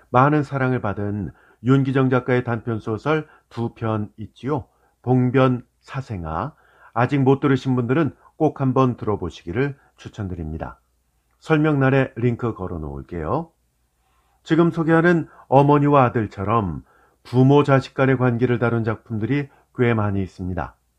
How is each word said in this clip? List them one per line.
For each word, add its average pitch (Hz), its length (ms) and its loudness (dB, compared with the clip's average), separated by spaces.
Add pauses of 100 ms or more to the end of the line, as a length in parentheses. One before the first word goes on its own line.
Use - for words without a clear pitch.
(120)
많은 143 320 2
사랑을 127 380 -4
받은 104 500 -6 (320)
윤기정 131 480 2
작가의 123 320 0
단편소설 117 840 -4 (220)
두 117 240 -8
편 110 440 -6
있지요. 120 480 -8 (360)
봉변, 127 640 2 (140)
사생아. 95 720 -8 (400)
아직 123 260 0
못 135 200 4
들으신 135 360 0
분들은 127 400 -2 (200)
꼭 147 260 -2
한번 131 360 2
들어보시기를 101 800 -6 (180)
추천드립니다. 80 840 -12 (600)
설명란에 139 760 0
링크 117 380 -2
걸어 92 240 -8
놓을게요. 78 720 -8 (920)
지금 170 280 2
소개하는 165 560 2 (200)
어머니와 143 580 4
아들처럼 101 800 -2 (400)
부모 135 400 4
자식 135 300 2
간의 131 240 2
관계를 120 420 0
다룬 117 240 0
작품들이 113 640 -4 (260)
꽤 120 180 2
많이 104 280 -2
있습니다. 90 540 -8 (240)